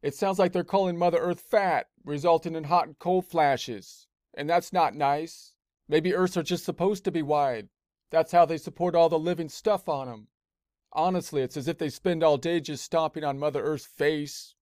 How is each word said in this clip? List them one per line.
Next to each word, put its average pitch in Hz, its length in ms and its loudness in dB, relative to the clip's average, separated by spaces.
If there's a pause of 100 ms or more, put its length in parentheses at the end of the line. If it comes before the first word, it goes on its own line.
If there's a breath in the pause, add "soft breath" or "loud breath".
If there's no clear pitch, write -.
It 143 140 -6
sounds 196 240 -2
like 180 140 2
they're 180 100 -2
calling 185 340 0
Mother 175 220 2
Earth 175 220 -2
fat, 185 480 0 (160)
resulting 165 500 0
in 160 80 -8
hot 165 240 2
and 143 140 -20
cold 180 260 0
flashes. 131 800 -2 (260)
And 147 160 -8
that's 170 240 0
not 170 220 2
nice. 147 600 -4 (340)
Maybe 156 260 2
Earths 185 220 2
are 165 80 -2
just 175 200 -4
supposed 185 380 -2
to - 80 -2
be 165 120 -2
wide. 139 460 0 (440)
That's 160 180 2
how 175 160 6
they 160 120 -4
support 175 360 -4
all 165 140 6
the 160 100 2
living 170 300 -2
stuff 202 400 -2
on 135 200 -4
'em. 110 200 -16 (640)
Honestly, 170 500 0
it's 127 140 -4
as 135 100 -6
if 165 120 -4
they 156 100 -2
spend 165 340 -2
all 151 140 6
day 170 240 0
just 143 240 -10
stomping 160 400 -2
on 139 160 -4
Mother 143 240 -2
Earth's 147 220 -4
face. 147 760 -4